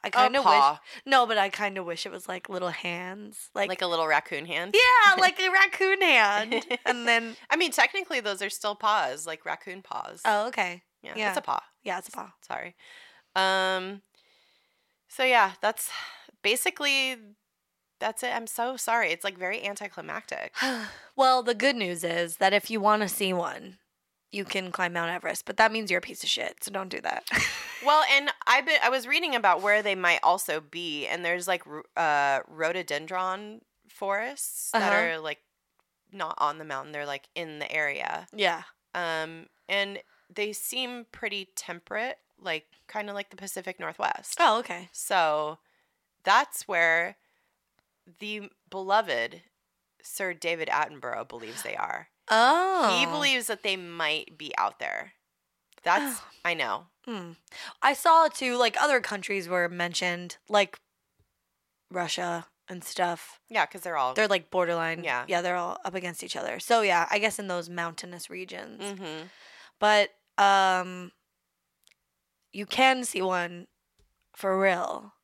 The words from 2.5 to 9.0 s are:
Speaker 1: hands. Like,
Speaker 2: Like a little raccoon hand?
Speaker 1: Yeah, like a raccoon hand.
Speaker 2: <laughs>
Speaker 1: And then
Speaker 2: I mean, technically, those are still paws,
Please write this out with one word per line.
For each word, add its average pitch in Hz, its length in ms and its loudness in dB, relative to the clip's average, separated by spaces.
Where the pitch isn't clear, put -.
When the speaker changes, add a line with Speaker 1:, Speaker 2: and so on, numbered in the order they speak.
Speaker 1:
hands. 185 840 -10
Like, 196 140 0
Speaker 2:
Like 185 120 -4
a 185 60 0
little 165 200 2
raccoon 151 380 2
hand? 175 300 -4
Speaker 1:
Yeah, 466 440 8
like 370 200 4
a 370 100 2
raccoon 381 520 4
hand. 220 640 4
Speaker 2:
<laughs> - 100 -10
Speaker 1:
And 240 220 0
then 233 280 2
Speaker 2:
I 285 60 4
mean, 330 160 2
technically, 311 480 0
those 202 240 -4
are 185 80 -4
still 208 240 -4
paws, 165 500 0